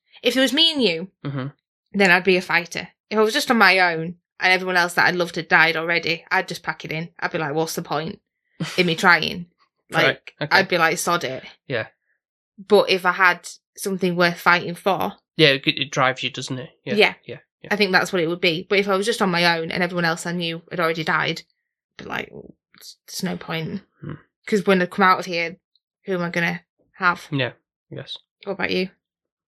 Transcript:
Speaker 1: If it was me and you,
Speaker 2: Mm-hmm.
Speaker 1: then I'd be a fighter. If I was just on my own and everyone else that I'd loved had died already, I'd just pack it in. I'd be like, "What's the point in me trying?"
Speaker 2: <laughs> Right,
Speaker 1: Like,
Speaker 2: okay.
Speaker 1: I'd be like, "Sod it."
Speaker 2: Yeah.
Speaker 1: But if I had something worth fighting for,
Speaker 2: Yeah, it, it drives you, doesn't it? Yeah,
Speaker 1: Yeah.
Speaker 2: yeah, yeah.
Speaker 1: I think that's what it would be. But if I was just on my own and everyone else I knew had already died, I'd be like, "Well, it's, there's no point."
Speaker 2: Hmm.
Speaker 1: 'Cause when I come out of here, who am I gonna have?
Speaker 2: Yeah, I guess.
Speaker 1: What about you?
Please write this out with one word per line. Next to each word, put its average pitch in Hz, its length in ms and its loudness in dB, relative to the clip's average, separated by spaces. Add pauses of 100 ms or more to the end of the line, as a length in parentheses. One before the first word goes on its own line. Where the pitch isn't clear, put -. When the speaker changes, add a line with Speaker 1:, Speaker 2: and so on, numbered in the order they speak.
(220)
Speaker 1:
If 240 160 0
it - 20 4
was 262 140 2
me 320 180 4
and 285 120 0
you, 175 280 -2 (140)
Speaker 2:
Mm-hmm. 139 220 -6 (460)
Speaker 1:
then 196 180 4
I'd 180 120 6
be 185 140 4
a 185 40 0
fighter. 170 480 -4 (200)
If 214 80 -2
I 220 40 4
was 220 120 2
just 285 160 0
on 240 80 2
my 190 220 6
own 170 380 0 (220)
and 185 140 2
everyone 185 240 0
else 175 160 2
that - 140 4
I'd 170 80 2
loved 175 220 -2
had 156 100 -6
died 165 280 4
already, 165 560 -2
I'd 185 160 0
just - 140 -10
pack - 240 -8
it 147 60 -10
in. 160 180 -6 (100)
I'd 165 120 -6
be 170 80 -4
like, 151 160 -4
"What's 160 180 -2
the 180 80 -6
point 156 400 -6 (560)
in 185 80 2
me 165 100 0
trying?" 175 560 2
Speaker 2:
<laughs> - 400 -20
Right, 165 140 2
Speaker 1:
Like, - 340 -4
Speaker 2:
okay. 151 180 2
Speaker 1:
I'd 190 120 2
be 180 80 0
like, 165 220 0
"Sod 170 260 -2
it." 131 180 -8 (240)
Speaker 2:
Yeah. 113 200 -4 (680)
Speaker 1:
But 202 320 4
if 185 160 0
I 185 60 4
had 180 380 0 (260)
something 185 400 -2
worth 175 240 2
fighting 175 360 2
for, 190 400 -2 (200)
Speaker 2:
Yeah, 156 140 6
it, 135 160 2
it 143 260 -2
drives 131 320 0
you, 127 60 -6
doesn't 127 300 -8
it? 127 100 -14 (160)
Yeah, 139 100 -6
Speaker 1:
Yeah. 196 180 2 (120)
Speaker 2:
yeah, 120 120 -14 (240)
yeah. - 100 -16
Speaker 1:
I 214 40 0
think 196 160 0
that's 180 220 2
what 185 80 0
it 156 60 0
would 175 120 -4
be. 175 300 0
But 196 100 2
if 196 80 0
I 202 80 0
was 196 100 -2
just 220 160 -2
on 190 100 2
my 170 260 2
own 165 140 -6
and - 120 -4
everyone 175 220 -2
else 165 200 -2
I 175 60 -4
knew 170 300 -4 (100)
had 175 80 -6
already 165 240 -2
died, 156 380 -2 (580)
I'd - 40 -16
be - 60 -14
like, - 220 -8
"Well, - 220 -20 (220)
it's, - 220 -20 (100)
there's - 160 -10
no 180 120 -6
point." 165 460 -8 (180)
Speaker 2:
Hmm. - 140 -14 (340)
Speaker 1:
'Cause 202 180 0
when 190 160 4
I 180 40 0
come 196 180 -2
out 185 160 4
of 185 60 -8
here, 175 320 -6 (480)
who 196 80 -4
am 180 80 -2
I 175 80 -4
gonna 175 320 -2 (320)
have? - 380 -2
Speaker 2:
Yeah, 131 200 -2 (400)
I 139 40 -12
guess. - 220 -12 (280)
Speaker 1:
What 196 80 -6
about 190 180 -4
you? 185 200 -2 (560)